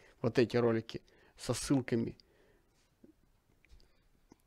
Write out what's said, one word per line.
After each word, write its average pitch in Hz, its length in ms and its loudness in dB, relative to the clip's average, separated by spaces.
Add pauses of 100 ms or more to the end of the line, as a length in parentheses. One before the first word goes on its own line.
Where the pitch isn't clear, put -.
(220)
вот 113 160 0
эти 120 180 2
ролики, 113 460 0 (340)
со - 160 -4
ссылками 120 640 -2 (2250)